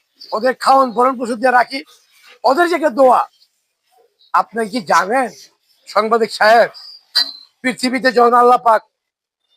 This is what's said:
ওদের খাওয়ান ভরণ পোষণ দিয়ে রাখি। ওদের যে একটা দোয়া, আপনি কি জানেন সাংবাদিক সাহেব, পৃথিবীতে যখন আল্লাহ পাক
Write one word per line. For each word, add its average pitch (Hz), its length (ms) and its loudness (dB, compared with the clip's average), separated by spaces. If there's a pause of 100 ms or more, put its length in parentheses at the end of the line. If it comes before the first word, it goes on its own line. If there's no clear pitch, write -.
(320)
ওদের 233 220 -2
খাওয়ান 262 360 2
ভরণ 247 280 -2
পোষণ 247 160 -6
দিয়ে 247 160 -2
রাখি। 247 300 0 (640)
ওদের 302 240 2
যে 349 60 -2
একটা 302 160 -2
দোয়া, 233 300 2 (1120)
আপনি 190 360 -2
কি 240 120 -8
জানেন 190 500 -2 (580)
সাংবাদিক 214 440 -2
সাহেব, 214 380 2 (920)
পৃথিবীতে 254 480 -4
যখন 233 220 2
আল্লাহ 247 240 4
পাক 226 240 0 (760)